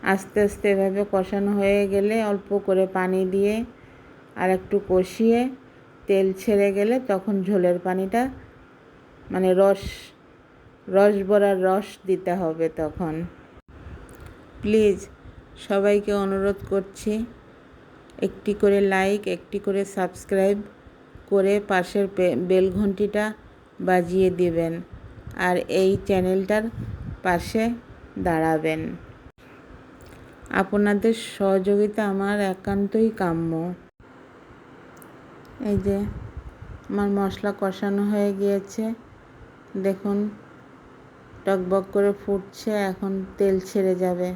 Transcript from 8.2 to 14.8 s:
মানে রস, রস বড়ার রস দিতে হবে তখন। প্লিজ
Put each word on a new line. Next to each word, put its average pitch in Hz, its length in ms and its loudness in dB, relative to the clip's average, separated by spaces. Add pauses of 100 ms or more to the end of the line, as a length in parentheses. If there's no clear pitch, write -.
মানে 185 180 2 (100)
রস, 196 240 4 (1040)
রস 202 280 4 (120)
বড়ার 202 300 4 (100)
রস 196 200 2 (180)
দিতে 185 260 0 (100)
হবে 165 260 -2 (100)
তখন। 156 360 -4 (1500)
প্লিজ 208 380 4 (680)